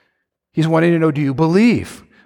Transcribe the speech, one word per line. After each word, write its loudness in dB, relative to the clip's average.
He's -2
wanting 2
to 0
know, 2
do -6
you -2
believe? 0